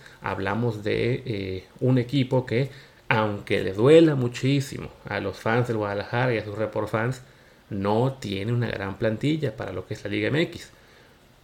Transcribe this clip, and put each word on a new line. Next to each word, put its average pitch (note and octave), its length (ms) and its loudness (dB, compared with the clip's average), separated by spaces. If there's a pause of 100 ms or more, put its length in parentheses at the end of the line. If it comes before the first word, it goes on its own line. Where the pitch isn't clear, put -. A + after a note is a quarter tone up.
(220)
hablamos G2+ 640 -2
de, A2+ 420 0
eh, G2 380 -6 (160)
un B2+ 180 4
equipo B2+ 480 2
que, C3 240 0 (380)
aunque G#2 540 2
le F#2+ 120 -2
duela D3+ 420 8
muchísimo C3 760 -2 (180)
a G2+ 120 -4
los G2 180 -4
fans A#2+ 300 2
del A#2 100 -2
Guadalajara G#2+ 560 -2
y A2 40 0
a G#2 80 -4
sus G#2 120 -8
report G#2+ 320 -4
fans, A#2 320 -2 (500)
no A2 480 0
tiene G2+ 340 -4
una A#2+ 140 0
gran G2 320 -6
plantilla B2+ 580 -2
para G2+ 160 -8
lo F#2 140 -8
que - 80 -8
es - 80 -12
la G2+ 80 -6
Liga G#2 160 0
M C3 160 0
X. - 260 -8 (760)